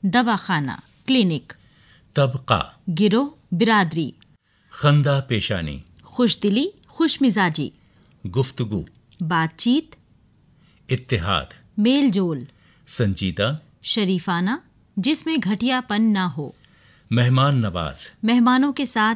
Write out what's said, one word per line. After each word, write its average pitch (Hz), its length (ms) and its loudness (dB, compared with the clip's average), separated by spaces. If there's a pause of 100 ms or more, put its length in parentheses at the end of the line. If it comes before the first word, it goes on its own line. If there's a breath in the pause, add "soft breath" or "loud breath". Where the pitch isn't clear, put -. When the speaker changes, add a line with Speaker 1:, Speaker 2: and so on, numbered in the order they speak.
Speaker 1:
दवाखाना, 190 760 0 (260)
क्लिनिक। 196 460 0 (640 soft breath)
Speaker 2:
तबका। 127 640 0 (100)
Speaker 1:
गिरोह, 208 680 0
बिरादरी। 175 560 2 (600)
Speaker 2:
खंदा 143 460 4
पेशानी। 92 640 -4 (200)
Speaker 1:
खुशदिली, 247 680 0 (160)
खुशमिजाजी। 196 800 0 (540 soft breath)
Speaker 2:
गुफ्तगू। 104 600 -4 (380)
Speaker 1:
बातचीत। 170 720 -2 (960 soft breath)
Speaker 2:
इत्तेहाद। 95 640 -2 (260)
Speaker 1:
मेलजोल। 196 680 0 (400 soft breath)
Speaker 2:
संजीदा। 101 720 -2 (240)
Speaker 1:
शरीफाना, 185 800 -2 (380)
जिसमें 302 400 -2
घटियापन 220 600 -2
ना 202 240 2
हो। 143 300 -8 (560 soft breath)
Speaker 2:
मेहमान 131 460 2
नवाज। 85 540 -4 (140)
Speaker 1:
मेहमानों 247 480 4
के 277 120 -4
साथ 220 300 0